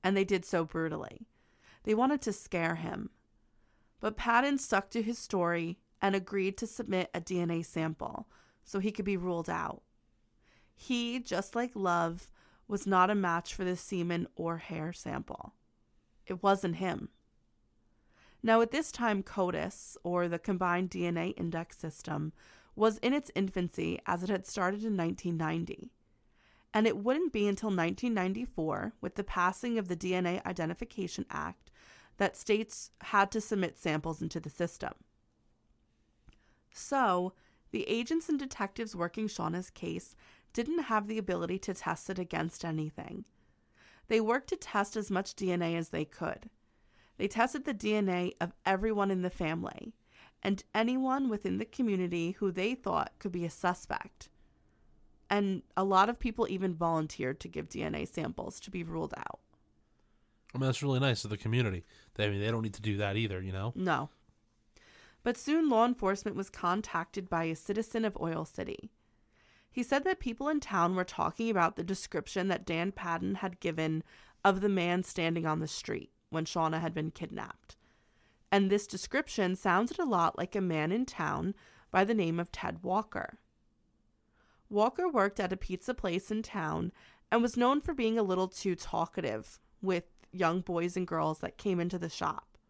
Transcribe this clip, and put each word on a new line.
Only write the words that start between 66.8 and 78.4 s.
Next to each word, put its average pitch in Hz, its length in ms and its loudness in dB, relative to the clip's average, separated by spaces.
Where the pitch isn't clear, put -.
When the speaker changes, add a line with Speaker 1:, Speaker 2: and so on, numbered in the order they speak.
Speaker 1:
by 165 160 0
a 165 100 -2
citizen 220 500 -2
of 208 160 0
Oil 160 240 -2
City. - 460 -8
He 247 120 -2
said 254 200 2
that 370 160 2
people 262 280 -4
in 302 120 2
town 185 360 2
were 180 80 2
talking 180 460 -2
about 180 260 4
the - 80 -6
description 185 640 -2
that 185 180 0
Dan 175 260 0
Patton 180 440 -2
had 180 240 -6
given 160 440 0
of 190 160 6
the 202 80 4
man 180 340 2
standing 165 420 0
on 156 140 0
the 160 80 -4
street - 440 -8
when 160 160 -2
Shauna 160 340 0
had 165 140 -2
been 156 180 -2
kidnapped. - 640 -12